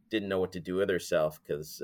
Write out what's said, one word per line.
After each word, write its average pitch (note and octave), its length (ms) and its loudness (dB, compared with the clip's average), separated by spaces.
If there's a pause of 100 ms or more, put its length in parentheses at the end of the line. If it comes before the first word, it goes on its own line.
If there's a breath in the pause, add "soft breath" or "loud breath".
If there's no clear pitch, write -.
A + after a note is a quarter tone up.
(100)
didn't G#2 180 0
know F#2+ 100 2
what F#2 140 0
to F#2 80 -8
do F#2 160 -4
with G2 120 4
herself E2 560 2
'cause, D2+ 400 -6